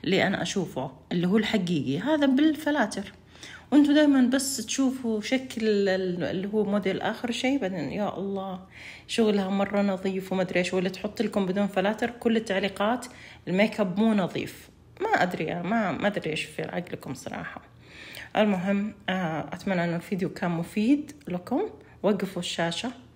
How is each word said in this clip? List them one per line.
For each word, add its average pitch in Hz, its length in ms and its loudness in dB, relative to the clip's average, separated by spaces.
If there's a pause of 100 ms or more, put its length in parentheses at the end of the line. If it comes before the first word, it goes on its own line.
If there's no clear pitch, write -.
اللي 190 220 2
أنا 190 160 0
أشوفه 160 480 -4 (220)
اللي 175 140 2
هو 190 100 4
الحقيقي، 175 600 0
هذا 285 280 2
بالفلاتر. 277 840 2 (600)
وانتوا 285 220 8
دايما 294 260 8
بس 254 360 2
تشوفوا 240 640 0
شكل 254 480 -2
ال-، 185 560 2
اللي 185 300 -2
هو 214 100 2
موديل 196 360 0
آخر 226 300 -4
شيء، 262 300 0
بعدين 170 320 -4
يا 196 260 -4
الله 190 420 -6 (460)
شغلها 202 420 2
مرة 196 340 2
نظيف 190 500 -2
وما 185 100 2
أدري 180 180 0
إيش، 180 140 -2
ولا 185 140 2
تحط 208 340 -4
لكم 208 240 0
بدون 196 200 0
فلاتر 208 440 0
كل 226 260 0
التعليقات 208 680 0 (420)
الميك 208 320 2
اب 190 200 0
مو 220 140 4
نظيف. - 540 -4 (320)
ما 415 220 2
أدري، 180 320 -2
ما، 180 380 -2
ما 190 140 -2
أدري 180 240 -2
إيش 156 120 -4
في - 200 -8
عقلكم 175 520 -8
صراحة. - 480 -12 (720)
المهم، 202 580 2 (140)
آه، 175 440 -2
أتمنى 180 320 -2
أن 170 100 0
الفيديو 175 340 -4
كان 175 220 -4
مفيد 214 640 0 (160)
لكم، 180 320 -4 (420)
وقفوا 190 400 0
الشاشة 170 480 -4 (260)